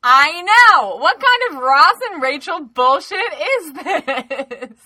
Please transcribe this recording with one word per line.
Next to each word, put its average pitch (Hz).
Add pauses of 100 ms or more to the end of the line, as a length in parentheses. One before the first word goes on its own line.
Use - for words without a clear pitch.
I 285
know! 381
What 330
kind 494
of 277
Ross 285 (160)
and 330
Rachel 294
bullshit 269
is 453
this? 269